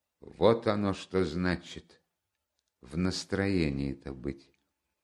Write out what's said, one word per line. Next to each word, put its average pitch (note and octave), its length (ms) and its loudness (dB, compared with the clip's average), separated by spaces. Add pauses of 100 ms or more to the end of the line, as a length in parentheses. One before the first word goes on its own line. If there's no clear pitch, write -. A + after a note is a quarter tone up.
(200)
Вот A#2 460 4
оно G2+ 280 2
что F#2 300 -2
значит F2 760 -4 (800)
в C2+ 160 -14
настроении-то E2 1160 0
быть. C2 380 -10 (540)